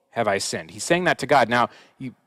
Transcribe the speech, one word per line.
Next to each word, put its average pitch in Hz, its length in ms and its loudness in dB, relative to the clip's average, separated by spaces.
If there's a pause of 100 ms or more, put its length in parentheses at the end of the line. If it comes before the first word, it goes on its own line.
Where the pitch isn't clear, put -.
(120)
have 117 160 -2
I 101 120 0
sinned." 87 320 -8
He's 107 120 -14
saying 175 200 0
that 156 160 0
to 131 80 -6
God. 127 220 4
Now, 120 200 2 (300)
you 127 160 -12 (120)